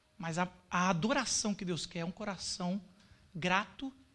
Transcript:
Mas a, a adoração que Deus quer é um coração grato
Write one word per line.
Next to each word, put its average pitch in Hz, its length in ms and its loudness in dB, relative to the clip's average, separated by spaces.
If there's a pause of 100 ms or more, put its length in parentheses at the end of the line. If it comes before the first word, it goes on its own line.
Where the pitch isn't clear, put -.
(160)
Mas 165 220 -4
a, 180 100 2 (220)
a 180 200 4
adoração 220 640 2
que 196 100 -6
Deus 175 220 -2
quer - 140 -6
é 165 40 -2
um 175 60 -4
coração 185 720 -4 (540)
grato 185 580 0 (220)